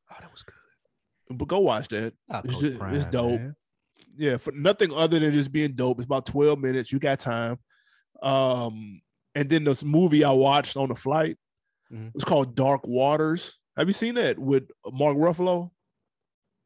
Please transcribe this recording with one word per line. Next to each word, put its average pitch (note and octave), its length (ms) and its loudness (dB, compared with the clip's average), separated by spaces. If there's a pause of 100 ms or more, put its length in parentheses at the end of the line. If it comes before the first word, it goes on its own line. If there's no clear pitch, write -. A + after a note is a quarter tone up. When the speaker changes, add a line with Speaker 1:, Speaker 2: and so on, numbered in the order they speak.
(120)
Speaker 1:
Oh, - 80 -20
that - 120 -20
was - 100 -20
good. - 960 -20
Speaker 2:
But C#3 100 -8
go F3+ 120 0
watch B2+ 300 0
that. A2+ 240 -4 (180)
Speaker 1:
Oh, G#2 120 -8
Speaker 2:
It's B2+ 100 -6
Speaker 1:
Coach B2+ 80 -4
Speaker 2:
just, C#3+ 120 -2
it's A#2+ 40 -12
Speaker 1:
Prime, B2 340 -4
Speaker 2:
dope. A#2+ 200 0 (100)
Speaker 1:
man. C#3 140 -12 (640)
Speaker 2:
Yeah, C#3+ 200 0
for - 160 -8
nothing E3+ 400 0
other D#3+ 260 2
than D3+ 140 2
just C#3 180 2
being D3 220 0
dope. B2 260 0
It's A#2+ 60 -6
about C3+ 200 -2
twelve D3 340 2
minutes. C3 320 -2
You C3+ 80 -2
got C#3 200 0
time. A#2 400 -4 (640)
Um, A#2+ 800 -2 (340)
and C#3+ 140 -2
then D#3 140 2
this C#3+ 200 0
movie D3+ 400 4
I C#3 80 4
watched C#3 460 4
on C3+ 120 -2
the A2+ 60 -4
flight, D#3 420 -2 (540)
Speaker 1:
Mm-hmm. A2 240 -14
Speaker 2:
it's C#3+ 80 -6
called C3+ 320 0
Dark C3+ 320 2
Waters. D3+ 720 0 (180)
Have D#3 100 2
you G3 60 2
seen A#3 220 -4
that D#3 240 0
with C3+ 240 2 (280)
Mark C#3+ 240 0
Ruffalo? F3 540 0 (960)